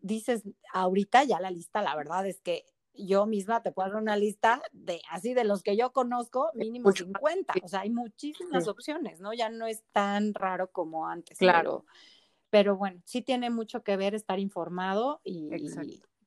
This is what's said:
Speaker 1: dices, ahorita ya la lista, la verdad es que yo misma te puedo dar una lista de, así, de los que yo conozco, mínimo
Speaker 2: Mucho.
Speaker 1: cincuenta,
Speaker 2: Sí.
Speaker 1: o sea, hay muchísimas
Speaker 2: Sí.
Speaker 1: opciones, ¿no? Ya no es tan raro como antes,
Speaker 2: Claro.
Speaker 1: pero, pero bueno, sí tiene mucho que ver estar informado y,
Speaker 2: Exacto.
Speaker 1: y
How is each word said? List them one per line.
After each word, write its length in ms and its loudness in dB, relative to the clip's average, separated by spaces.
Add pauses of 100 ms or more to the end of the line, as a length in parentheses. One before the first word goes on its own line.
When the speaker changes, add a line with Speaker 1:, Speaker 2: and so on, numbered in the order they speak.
Speaker 1:
dices, 420 -2 (300)
ahorita 520 4
ya 160 2
la 100 -4
lista, 320 -6
la 120 -2
verdad 320 -4
es 140 -8
que 240 -4 (280)
yo 340 2
misma 360 0
te 80 -2
puedo 180 -2
dar 120 -4
una 160 0
lista 440 2 (120)
de, 280 -8 (100)
así, 220 -4
de 120 4
los 180 2
que 140 2
yo 160 0
conozco, 600 0
mínimo 340 0
Speaker 2:
Mucho. 160 4
Speaker 1:
cincuenta, 500 -2
Speaker 2:
Sí. 80 -2
Speaker 1:
o 60 -14
sea, 120 -4
hay 100 -4
muchísimas 760 -4
Speaker 2:
Sí. 40 -2
Speaker 1:
opciones, 500 -8
¿no? 120 -8
Ya 160 -2
no 180 -8
es 160 -8 (100)
tan 400 2
raro 380 -2
como 360 -4
antes, 320 -10
Speaker 2:
Claro. 320 8
Speaker 1:
pero, 140 -6 (640)
pero 260 6
bueno, 280 -6
sí 160 -6
tiene 300 -2
mucho 320 -6
que 140 0
ver 180 0
estar 240 -4
informado 840 -2
y, 320 -8
Speaker 2:
Exacto. 440 -8
Speaker 1:
y 40 -20 (240)